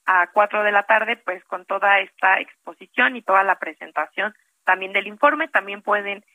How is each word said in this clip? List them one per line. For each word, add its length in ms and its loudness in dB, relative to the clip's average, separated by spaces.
a 220 2
cuatro 340 0
de 80 0
la 140 2
tarde, 320 0
pues, 300 -10
con 180 -10
toda 340 2
esta 400 0
exposición 800 -6
y 60 -12
toda 200 4
la 160 0
presentación 720 -8
también 280 -2
del 160 -2
informe. 400 0
También 340 -4
pueden 420 -4